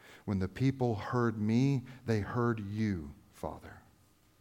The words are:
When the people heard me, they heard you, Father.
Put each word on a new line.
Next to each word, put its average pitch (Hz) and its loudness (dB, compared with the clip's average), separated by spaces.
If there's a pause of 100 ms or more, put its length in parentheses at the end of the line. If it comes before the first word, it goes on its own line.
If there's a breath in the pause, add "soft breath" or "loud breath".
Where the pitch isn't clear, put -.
(240 loud breath)
When 98 0
the 92 0
people 127 0
heard 113 0
me, 120 4 (200 loud breath)
they 113 2
heard 110 0
you, 101 -2 (180)
Father. 78 -10 (640)